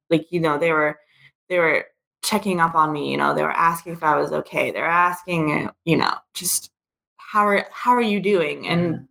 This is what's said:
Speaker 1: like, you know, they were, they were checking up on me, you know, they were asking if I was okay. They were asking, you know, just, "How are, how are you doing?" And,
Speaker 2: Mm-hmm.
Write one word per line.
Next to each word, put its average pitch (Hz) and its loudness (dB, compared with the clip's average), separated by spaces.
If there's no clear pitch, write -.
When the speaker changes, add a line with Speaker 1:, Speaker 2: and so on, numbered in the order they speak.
Speaker 1:
like, 160 0
you 175 -2
know, 151 0
they 165 0
were, 151 0
they 180 0
were 156 2
checking 196 -2
up 165 2
on 156 2
me, 143 -6
you 139 -2
know, 143 0
they 151 0
were 156 0
asking 165 -2
if - -10
I 151 2
was 147 -2
okay. 151 -2
They 101 -6
were 143 -2
asking, 170 0
you 165 4
know, - 2
just, - -6
"How 208 0
are, 202 2
how - 0
are 240 4
you 208 0
doing?" 165 0
And, 170 0
Speaker 2:
Mm-hmm. - -12